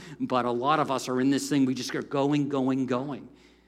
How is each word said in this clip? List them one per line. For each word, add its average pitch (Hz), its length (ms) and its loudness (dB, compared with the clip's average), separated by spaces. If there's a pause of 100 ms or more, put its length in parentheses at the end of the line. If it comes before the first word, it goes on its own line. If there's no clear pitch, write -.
(200)
but 127 240 0
a 120 80 -2
lot 135 280 2
of 135 120 0
us 131 160 -2
are 127 140 0
in 135 80 4
this 135 180 2
thing. 139 180 4
We 127 80 2
just - 220 -6
are - 60 -4
going, 143 480 0
going, 131 360 0
going. 127 440 -4 (380)